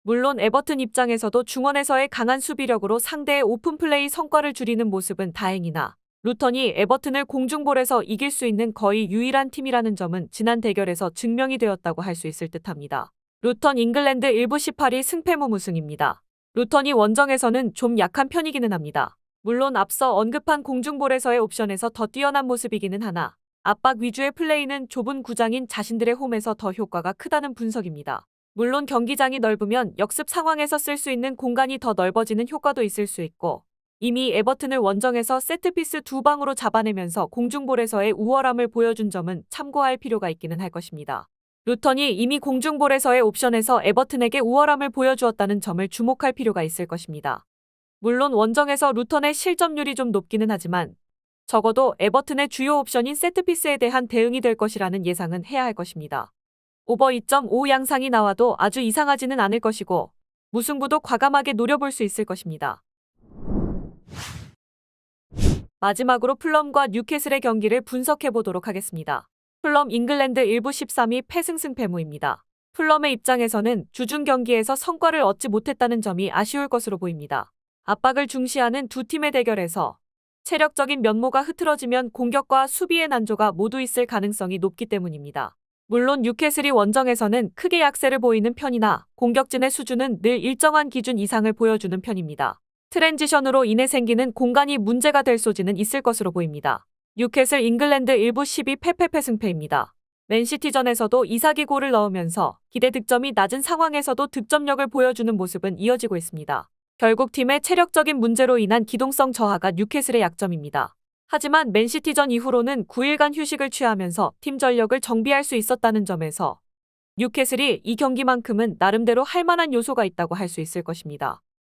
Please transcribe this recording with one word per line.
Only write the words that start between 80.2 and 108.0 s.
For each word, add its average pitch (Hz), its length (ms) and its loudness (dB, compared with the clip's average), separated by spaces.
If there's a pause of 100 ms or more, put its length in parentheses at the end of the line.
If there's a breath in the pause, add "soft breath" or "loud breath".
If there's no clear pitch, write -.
체력적인 294 580 0
면모가 233 400 2
흐트러지면 269 680 -2
공격과 269 560 2
수비의 339 420 0
난조가 214 440 0
모두 208 280 -2
있을 247 260 0
가능성이 202 520 -4
높기 190 280 -4
때문입니다. 147 720 -6 (300)
물론 247 360 2
뉴캐슬이 285 480 0
원정에서는 233 840 2
크게 349 260 0
약세를 277 380 2
보이는 233 360 2
편이나 226 520 0 (100)
공격진의 254 540 2
수준은 247 520 -2
늘 233 160 4
일정한 294 520 2
기준 247 280 -2
이상을 214 340 0
보여주는 214 480 0
편입니다. 160 600 -4 (300)
트랜지션으로 294 760 4
인해 226 220 2
생기는 240 460 2
공간이 269 460 2
문제가 254 440 2
될 240 160 4
소지는 202 380 0
있을 214 260 -2
것으로 220 300 0
보입니다. 147 520 -2 (300)
뉴캐슬 254 460 2
잉글랜드 254 520 4
일 233 200 4
부 254 100 0
십이 277 340 -4
패, 349 180 -2
패, 349 120 2
패 320 140 0
승패입니다. 170 720 -2 (360)
맨시티전에서도 240 960 2
이삭이 302 400 2
골을 277 240 0
넣으면서 185 680 0 (120)
기대 247 200 2
득점이 247 440 0
낮은 208 260 2
상황에서도 294 680 0
득점력을 277 580 0
보여주는 240 500 2
모습은 185 420 -4
이어지고 233 380 0
있습니다. 151 540 -6 (260)
결국 226 340 2
팀의 269 300 0
체력적인 320 560 2